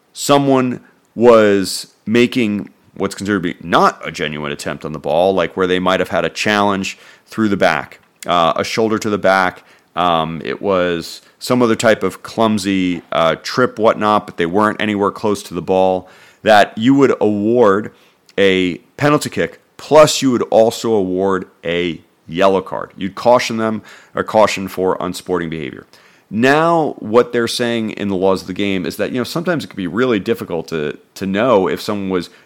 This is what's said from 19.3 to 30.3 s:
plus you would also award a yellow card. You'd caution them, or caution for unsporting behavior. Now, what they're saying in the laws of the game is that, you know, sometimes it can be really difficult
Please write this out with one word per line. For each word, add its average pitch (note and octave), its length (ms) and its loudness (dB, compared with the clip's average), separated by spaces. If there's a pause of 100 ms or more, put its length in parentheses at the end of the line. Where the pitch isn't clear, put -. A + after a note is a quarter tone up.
plus D3+ 440 4
you C3+ 100 2
would A2 120 2
also A2+ 500 2
award F#2 560 -2 (140)
a E2+ 380 -4 (260)
yellow F#2 340 2
card. G#1+ 360 -10
You'd F#2+ 180 -8
caution A#2+ 420 2
them, A2 260 -4 (320)
or F#2+ 80 -2
caution G2 440 0
for F#2 320 -2
unsporting F2 500 -6
behavior. D2+ 360 -12 (440)
Now, D3 680 2
what A#2+ 320 2
they're A#2 160 0
saying A#2 440 -4
in - 160 -6
the G2 80 -2
laws F#2 260 2
of E2+ 60 -18
the F#2 60 -8
game F#2+ 320 -4
is E2 120 -8
that, G2 140 -4
you B2+ 60 -4
know, B2 60 -2
sometimes E3 400 -6
it F2 40 -12
can - 100 -20
be F#2+ 100 -6
really A2 320 0
difficult F2+ 500 -6